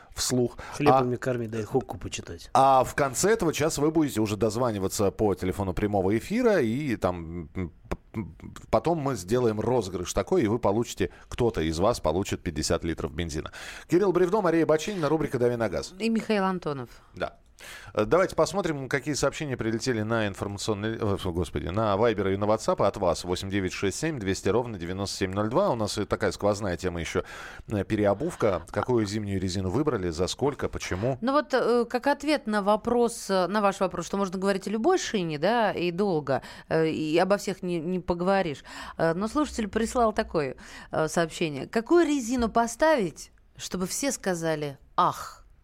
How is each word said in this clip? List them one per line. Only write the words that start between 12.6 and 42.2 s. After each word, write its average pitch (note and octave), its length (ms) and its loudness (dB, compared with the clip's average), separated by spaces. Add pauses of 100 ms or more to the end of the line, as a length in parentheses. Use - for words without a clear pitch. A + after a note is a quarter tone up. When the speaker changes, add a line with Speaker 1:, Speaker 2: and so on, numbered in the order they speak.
Speaker 1:
литров D#2+ 300 -4
бензина. D#2 380 -6 (380)
Кирилл F3+ 220 4
Бревдо, F3+ 300 2
Мария E3 240 4
Баченина, D#3 420 0
рубрика C#3+ 320 0
«Дави B2 160 4
на A2+ 140 0
газ». D2+ 300 -6
Speaker 3:
И A3 100 0
Михаил G#3+ 340 0
Антонов. D3+ 460 -4 (260)
Speaker 1:
Да. F2 220 -6 (560)
Э, G#2+ 120 2
давайте E3 300 2
посмотрим, D#3+ 540 0
какие C#3 240 -2
сообщения C3+ 420 -2
прилетели A2+ 460 0
на A2 260 0
информационный, G2+ 720 -4
э, G2 180 0
фу, F2+ 140 -4
господи, E2 360 -4
на G2+ 280 2
Вайбер G2+ 340 2
и G2 80 2
на G2+ 80 -2
WhatsApp A2 400 2
от G2 120 2
вас. F#2 260 2
Восемь F2+ 260 -4
девять F#2 220 0
шесть - 280 -2
семь D#3 200 -2
двести F#2+ 300 0
ровно A#2 280 0
девяносто F#2 400 -4
семь F#2+ 160 -2
ноль G#2 160 0
два. F3+ 200 2
У C3 60 2
нас G#2+ 220 -2
и G#2 60 -2
такая G2+ 280 0
сквозная G2+ 440 0
тема E2+ 240 -4
еще, E2 240 -2 (460)
э, G2 160 0
переобувка. G#2 840 0
Какую A2 360 0
зимнюю G2+ 340 -4
резину F#2 300 -2
выбрали, A2+ 400 0
за E2+ 180 0
сколько, C3 400 -2
почему? A2 540 -4
Speaker 3:
Ну B3 100 0
вот, D4 220 0
э, A#3 320 2
как A#3+ 220 -2
ответ C#4+ 400 0
на G#3+ 160 0
вопрос, A3+ 680 2
э, F#3 180 4
на G#3 140 0
ваш G3 180 2
вопрос, F3 280 -2
что G3 100 -2
можно G3 200 -2
говорить F#3+ 300 0
о G3 40 -4
любой C4 260 4
шине, E3 400 -2
да, G3+ 340 2
и F3 200 -2
долго, D#3 500 0 (260)
э, D#3+ 220 2
и D#3 280 0
обо F#3+ 200 6
всех G3 260 -6
не, F3 160 -2
не F3 200 -2
поговоришь. F3+ 640 0 (340)
Э, E3+ 160 2
но G#3 160 -2
слушатель A#3+ 400 -2
прислал A3+ 420 2
такое, F#3+ 440 -2 (360)
э, D#3 160 2
сообщение. D#3 600 -2
«Какую D#4+ 400 4
резину B3 420 0